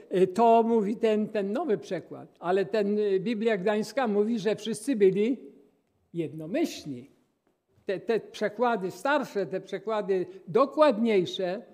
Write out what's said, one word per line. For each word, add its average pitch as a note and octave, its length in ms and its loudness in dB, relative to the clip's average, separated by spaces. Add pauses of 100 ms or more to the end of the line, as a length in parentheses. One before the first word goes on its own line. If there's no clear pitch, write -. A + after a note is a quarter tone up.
(160)
y, F#3 120 6
to A3+ 360 6
mówi A3 340 0
ten, G#3+ 320 0
ten G3+ 220 -2
nowy B3+ 260 -2
przekład, - 640 -10
ale F#3 260 0
ten, G#3 340 0
y, G3+ 200 2
Biblia A3 380 0
Gdańska G#3+ 500 0
mówi, G#3+ 320 0
że G3+ 160 0
wszyscy A3+ 400 -4
byli G#3 420 4 (760)
jednomyślni. D#3 1000 -6 (720)
Te, F#3 140 -4
te G#3+ 200 -2
przekłady G#3 720 -2
starsze, C4+ 540 -2
te F3+ 160 -6
przekłady G3 640 -4 (220)
dokładniejsze G#3+ 1120 2 (120)